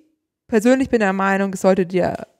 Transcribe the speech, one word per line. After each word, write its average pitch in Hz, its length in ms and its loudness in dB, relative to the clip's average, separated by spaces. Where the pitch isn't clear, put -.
persönlich 247 420 2
bin 226 100 0
der 196 140 0
Meinung, 196 400 -2
es 190 80 -10
sollte 190 240 2
dir 175 400 -4